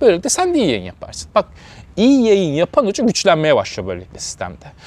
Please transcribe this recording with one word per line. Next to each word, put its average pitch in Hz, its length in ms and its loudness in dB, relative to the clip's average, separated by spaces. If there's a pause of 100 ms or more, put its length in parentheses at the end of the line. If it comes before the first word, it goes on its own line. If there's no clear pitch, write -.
böylelikle 190 300 2
sen 359 240 0
de 320 40 2
iyi 202 120 2
yayın 101 140 -2
yaparsın. - 500 -16
Bak - 120 2 (500)
iyi 254 300 4
yayın 196 260 2
yapan 175 340 0
hoca 208 180 -2
güçlenmeye 156 520 2
başlıyor 98 320 -4
böylelikle 90 300 -10
sistemde. - 480 -12 (200)